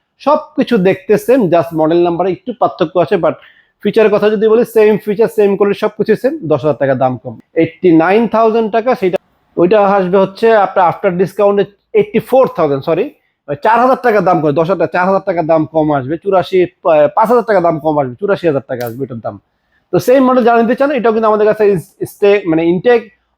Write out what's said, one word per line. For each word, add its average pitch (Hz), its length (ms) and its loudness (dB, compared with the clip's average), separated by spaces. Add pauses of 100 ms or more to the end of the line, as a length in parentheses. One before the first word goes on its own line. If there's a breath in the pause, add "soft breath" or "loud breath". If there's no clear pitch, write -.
(180)
সবকিছু 285 600 -2
দেখতে 190 400 0
সেম, 247 220 0 (120)
just 170 180 0 (100)
মডেল 165 240 2
নাম্বারে 175 260 -2
একটু 208 200 -10 (100)
পার্থক্য 170 380 -2
আছে, 175 180 0
but 160 180 0 (480 soft breath)
ফিচারের 208 320 2
কথা 202 160 0
যদি 220 180 0
বলি, 226 160 2
সেম 214 280 2 (120)
ফিচার, 214 320 0
সেম 202 200 2
কোয়ালিটি, 202 280 -2
সবকিছু 214 280 -2 (100)
সেম, 302 200 -4
দশ 147 220 -2
হাজার 147 180 -2
টাকা 135 120 0
দাম 127 280 -2
কম, 117 120 -14 (200)
এইটটি 165 420 0
নাইন 190 320 2
থাউজেন্ড 220 480 0
টাকা। 226 180 -2
সেটা, 185 240 -4 (380)
ওইটা 175 220 2 (200)
আসবে 185 200 0
হচ্ছে 190 280 0 (100)
আপনার 190 340 0
after 185 200 -2 (100)
discount 202 420 0
এ - 20 2 (280)
এইটটি 208 260 0
ফোর 254 260 2 (120)
থাউজেন্ড, 139 280 -2
সরি, 170 200 -2 (600)
চার 226 160 2
হাজার 254 220 2
টাকা 214 180 2
দাম 175 200 2
কম, 151 100 0
দশ 160 100 0
হাজার 170 180 -2
টাকা, 165 140 -2
চার 180 140 -2
হাজার 190 200 0
টাকা 175 160 -4
দাম 160 200 0 (100)
কম 156 200 0
আসবে, 139 300 -4
চুরাশি, 190 360 0 (580)
পাঁচ 214 120 2
হাজার 240 200 2
টাকা 196 120 2
দাম 170 180 0
কম 151 220 -4
আসবে, 127 200 -4
চুরাশি 196 260 -2
হাজার 135 220 -2
টাকা 123 180 -8
আসবে 123 180 -10
এটার 123 220 -12
দাম। 107 80 -10 (560)
তো 180 80 -2
সেম 262 280 2
মডেল 254 180 2
যারা 233 180 4
নিতে 240 180 0
চান, 277 100 0
এটাও 226 220 -2
কিন্তু 220 160 0
আমাদের 214 220 2
কাছে 214 220 -2
ইস-, 165 220 -6 (160)
স্টে-, 202 400 0
মানে 160 140 0
ইনটেক 196 360 2 (380)